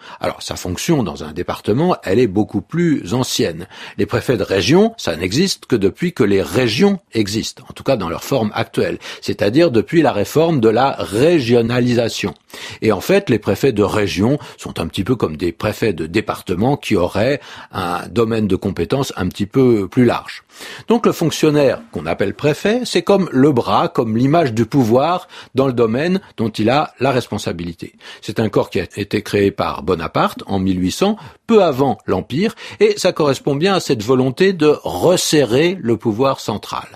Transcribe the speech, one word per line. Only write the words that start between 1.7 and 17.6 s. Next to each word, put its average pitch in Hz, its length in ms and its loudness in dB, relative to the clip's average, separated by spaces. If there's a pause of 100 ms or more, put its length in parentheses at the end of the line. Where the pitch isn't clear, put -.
elle 98 160 2
est 127 80 4
beaucoup 98 340 -2
plus 156 540 -2
ancienne. 95 520 -2 (300)
Les 101 80 0
préfets 120 320 -2
de 87 60 0
région, 143 540 2
ça 82 180 -4
n'existe 101 500 -2
que - 100 -2
depuis 101 380 0
que - 100 2
les 98 200 2
régions 131 560 2 (120)
existent, 110 560 -4
en - 60 -18
tout - 100 -18
cas 135 120 2
dans 92 140 -4
leur 80 140 -6
forme 113 300 -2
actuelle, 104 460 -4 (220)
c'est-à-dire 127 500 2
depuis 135 320 2
la 123 80 4
réforme 143 480 0
de 110 100 6
la 123 220 2
régionalisation. 120 1400 0 (480)
Et 110 80 4
en 92 100 0
fait, 127 300 2
les 107 80 2
préfets 127 340 0
de 104 100 2
région 101 540 0 (200)
sont - 220 -12
un 82 60 -4
petit 98 180 -6
peu 127 120 0
comme 80 220 -4
des 87 140 -2
préfets 107 420 -2
de 80 120 -6
département 101 720 -2
qui - 180 -2
auraient 98 460 0 (300)